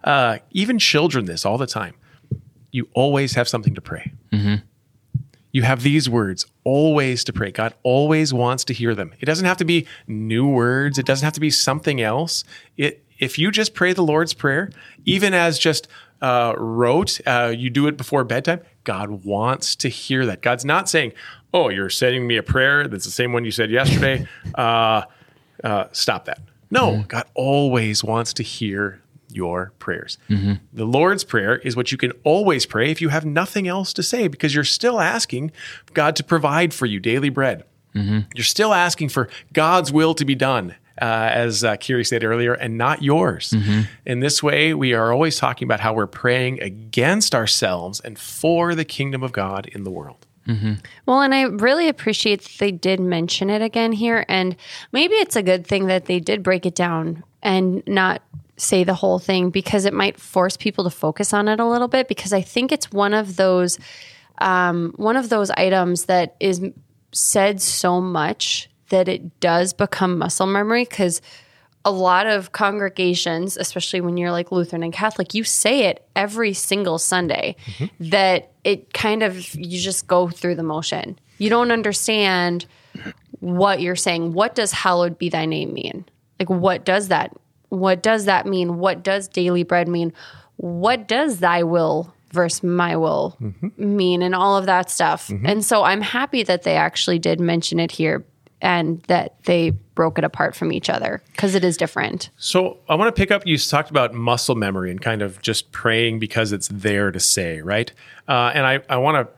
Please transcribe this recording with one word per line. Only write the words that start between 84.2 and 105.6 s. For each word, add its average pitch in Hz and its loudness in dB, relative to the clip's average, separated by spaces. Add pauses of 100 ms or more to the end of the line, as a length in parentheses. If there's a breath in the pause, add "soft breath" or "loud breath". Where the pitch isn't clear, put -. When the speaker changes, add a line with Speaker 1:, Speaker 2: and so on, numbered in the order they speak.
Speaker 3:
What 220 0
does 214 0
"Hallowed 175 0
be 175 -4
thy 160 -2
name" 156 -4
mean? - -10 (340)
Like, 185 -4
what 180 2
does 190 0
that, 170 0 (380)
what 185 2
does 220 2
that 196 2
mean? 175 0
What 180 0
does 196 -2
daily 175 0
bread 170 2
mean? 170 0 (440 loud breath)
What 190 -2
does 240 0
"thy 175 2
will" 165 0 (200)
versus 170 0
"my 175 2
will" 156 0
Speaker 1:
Mm-hmm. 202 -4
Speaker 3:
mean? 180 2
And 180 0
all 196 4
of 190 0
that 185 2
stuff. 160 0
Speaker 1:
Mm-hmm. 101 -4
Speaker 3:
And 208 0
so 214 4
I'm 196 2
happy 247 -2
that 180 0
they 160 2
actually 165 0
did 165 0
mention 170 0
it 165 -2
here 156 -2 (380)
and 170 0
that - -2
they 170 2 (240)
broke 165 0
it 156 0
apart - -2
from 170 -4
each - -4
other, - -4 (160)
'cause 196 0
it 180 2
is 175 2
different. - -4
Speaker 1:
So - 0 (140)
I 156 4
wanna 214 2
pick 190 0
up, 196 2
you 156 2
talked 143 0
about 127 2
muscle 120 0
memory 98 -2
and 92 -8
kind 110 -2
of 98 -6
just - -4